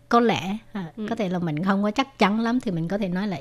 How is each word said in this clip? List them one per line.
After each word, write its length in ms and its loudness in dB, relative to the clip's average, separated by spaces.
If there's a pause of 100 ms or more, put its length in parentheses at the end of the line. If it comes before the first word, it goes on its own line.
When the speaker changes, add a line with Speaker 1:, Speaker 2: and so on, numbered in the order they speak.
Speaker 1:
có 100 6
lẽ, 380 2 (160)
à, 240 -8
Speaker 2:
Ừ. 120 -6
Speaker 1:
có 60 -4
thể 140 -2
là 100 0
mình 240 -2
không 200 2
có 80 2
chắc 280 -4
chắn 200 4
lắm 200 0
thì 120 -2
mình 160 -2
có 100 -2
thể 100 -2
nói 200 -2
là 140 -4